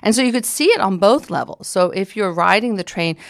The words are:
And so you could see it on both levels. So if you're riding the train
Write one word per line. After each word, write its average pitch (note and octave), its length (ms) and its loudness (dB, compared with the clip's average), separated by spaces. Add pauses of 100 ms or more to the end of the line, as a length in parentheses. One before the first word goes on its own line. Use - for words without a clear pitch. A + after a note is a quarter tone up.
And G#3+ 140 2
so C4 80 2
you B3+ 80 2
could A#3 160 -2
see - 180 -2
it G#4+ 160 4
on F#3+ 160 -2
both G3+ 320 2
levels. - 380 -8
So F3+ 240 0
if F#3+ 240 -6
you're G3 180 -2
riding F#3+ 420 2
the F3+ 80 -6
train E3 340 -4 (120)